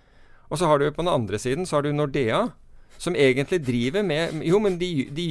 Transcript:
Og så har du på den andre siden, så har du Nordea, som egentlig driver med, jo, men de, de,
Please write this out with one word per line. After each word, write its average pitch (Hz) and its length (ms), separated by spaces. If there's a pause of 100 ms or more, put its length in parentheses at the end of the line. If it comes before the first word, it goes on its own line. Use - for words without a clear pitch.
(520)
Og 156 100
så 165 80
har 151 80
du 139 140
på 160 100
den 175 140
andre 107 260
siden, 139 240
så 151 140
har 143 80
du 147 100
Nordea, 143 460 (580)
som - 160
egentlig 139 480
driver 127 400
med, 156 400
jo, 180 160
men 190 160
de, 180 140 (180)
de, 170 220